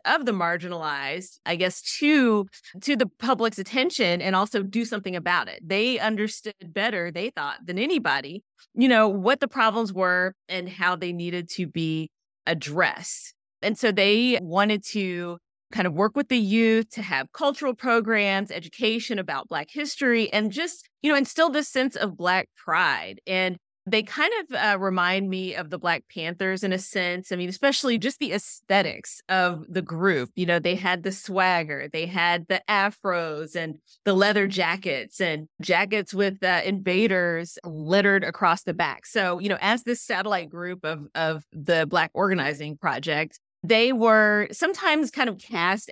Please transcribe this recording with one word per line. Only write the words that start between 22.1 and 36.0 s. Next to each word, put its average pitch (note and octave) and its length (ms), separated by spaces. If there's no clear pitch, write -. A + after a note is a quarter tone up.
Black F3+ 400
pride. C3+ 680
And F#3 320
they A3 180
kind D4+ 380
of, D#4 140
uh, G3+ 240
remind F#3 520
me F#3 240
of D#3+ 160
the F3+ 80
Black E3 260
Panthers F3+ 480
in G3 120
a F#3 40
sense. F#3 540
I F3+ 40
mean, F3+ 120
especially C4 500
just A3+ 200
the B3+ 140
aesthetics - 960
of F3+ 400
the F3+ 140
group. E3 540
You F3+ 100
know, E3+ 120
they F3 160
had F#3 280
the F#3+ 100
swagger, F3 800
they D#3+ 160
had F3 420
the F#3 200
afros F3 880
and D#3+ 200
the G3+ 80
leather G3 340
jackets F#3 760
and D#3 280
jackets F#3+ 520